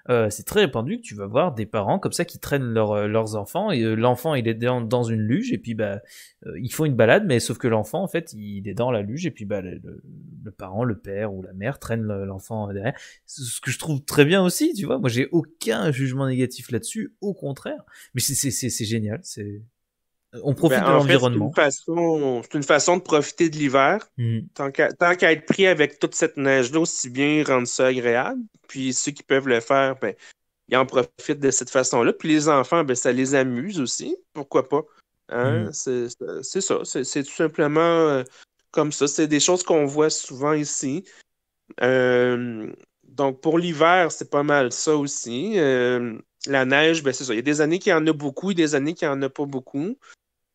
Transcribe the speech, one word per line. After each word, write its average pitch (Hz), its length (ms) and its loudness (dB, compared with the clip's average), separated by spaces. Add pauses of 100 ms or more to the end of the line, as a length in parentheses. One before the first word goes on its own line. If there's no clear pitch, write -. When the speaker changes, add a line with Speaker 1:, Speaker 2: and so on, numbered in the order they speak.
Speaker 1:
euh, 117 220 2
c'est - 120 -10
très 208 200 0
répandu 139 340 0
que 240 60 -10
tu - 120 -16
vas 101 140 -8
voir 139 260 0
des 110 100 -4
parents 113 360 -2
comme 123 100 -4
ça 175 140 -2
qui - 160 -16
traînent 131 340 -2
leur, 110 160 2
euh, 104 160 0
leurs 110 300 0
enfants, 170 340 -4
et, 127 140 0
euh, 110 100 2
l'enfant, 123 400 2
il 117 140 0
est 113 60 2
dans, 123 260 0
dans 117 240 0
une 113 160 -2
luge, 165 320 0
et 110 60 -2
puis, 117 160 -8
bah, 107 260 -4 (460)
euh, - 140 -12
ils 120 140 -8
font 156 120 0
une 139 100 0
balade, 123 280 6
mais 135 140 2
sauf 110 200 -4
que 127 100 -2
l'enfant, 110 340 -2
en 190 60 -4
fait, 165 240 -6
il 104 360 -12
est 98 60 -8
dans 117 160 -2
la 110 120 0
luge, 131 240 -6
et 156 40 -4
puis, - 140 -14
bah, 98 160 -6
le, 90 180 -10
le, - 240 -18 (420)
le 101 60 -14
parent, 98 320 -8
le 117 160 -2
père 101 340 -6
ou 95 120 -10
la 98 80 -18
mère 104 260 -8
traîne 113 240 -6
le, 101 220 -6
l'enfant 98 480 -8
derrière. 101 260 -6 (280)
Ce - 340 -12
que 135 100 -6
je 123 80 -6
trouve 147 260 -4
très - 200 4
bien 185 200 4
aussi, 302 300 0
tu 196 120 -6
vois. 127 120 0
Moi, 131 100 0
j'ai 120 220 0
aucun 175 600 0
jugement 131 340 -2
négatif 127 460 -2
là-dessus, 190 480 -6
au 196 120 -4
contraire. 180 520 -10 (300)
Mais 127 60 -2
c'est, 139 140 -2
c'est, 139 160 -2
c'est, 120 200 -4
c'est - 140 -6
génial, 110 380 -2
c'est, 104 400 -12 (800)
on 135 120 0
profite 131 260 4
Speaker 2:
Ben, - 60 2
Speaker 1:
de - 20 2
Speaker 2:
en 135 40 6
fait, 135 200 6
Speaker 1:
l'environnement. 123 420 2
Speaker 2:
c'est 175 60 2
une 160 60 6
façon, 151 760 0
c'est - 140 -12
une 147 80 -2
façon 165 320 4
de 185 60 -2
profiter 156 480 0
de 151 60 -8
l'hiver. 147 600 2
Speaker 1:
Mhm. 113 380 -2
Speaker 2:
Tant 139 180 -6
qu'à, 151 180 2
tant 175 240 2
qu'à 180 160 4
être 156 140 0
pris - 220 4
avec 156 340 2
toute - 140 -2
cette - 240 -2
neige-là, 135 420 2
aussi 156 300 -4
bien 143 360 2
rendre 127 220 2
ça 131 200 0
agréable. 127 520 0 (260)
Puis 131 280 -4
ceux - 180 -4
qui - 100 -12
peuvent 135 240 0
le 120 140 4
faire, 135 400 2
ben, 101 140 -4 (540)
ils 123 100 2
en 131 80 4
profitent 131 520 -2
de 139 120 2
cette 127 180 -2
façon-là. 127 460 2
Puis - 160 -4
les 151 180 2
enfants, 151 340 2
ben, 131 140 0
ça 127 160 0
les 131 220 0
amuse 131 440 0
aussi. 151 380 -4 (160)
Pourquoi 143 380 -2
pas ? 156 120 0 (460)
Hein ? 120 380 -2
Speaker 1:
Mhm. - 80 -10
Speaker 2:
C'est, 123 340 -4
c'est, 87 340 -10
c'est - 200 -4
ça. 113 220 0
C'est, - 200 -6
c'est 139 200 -4
tout - 100 -18
simplement, 156 460 0 (280)
euh, 139 140 0 (480)
comme 151 200 0
ça. 143 180 0
C'est 156 180 0
des 147 140 2
choses 180 220 2
qu'on 160 220 2
voit 151 240 2
souvent 147 460 -2
ici. 147 500 -4 (800)
Euh, 123 920 2 (340)
donc, 135 360 -4
pour 160 160 2
l'hiver, 170 520 4
c'est - 200 -10
pas 143 120 2
mal 143 300 2
ça 156 240 0
aussi. 143 640 -4
Euh, 123 580 2 (300)
la 139 180 2
neige, 151 380 4
ben, 139 100 0
c'est 139 120 -6
ça. 127 100 -2
Il - 20 0
y 113 40 -2
a - 20 -2
des 147 180 0
années 156 180 2
qu'il 196 120 0
y 175 40 6
en 156 120 2
a 160 80 4
beaucoup, 147 400 -4
des 156 200 0
années 147 200 0
qu'il 165 120 -4
y 151 40 2
en 139 100 -2
a 139 80 -2
pas 147 160 -8
beaucoup. 139 540 -6 (560)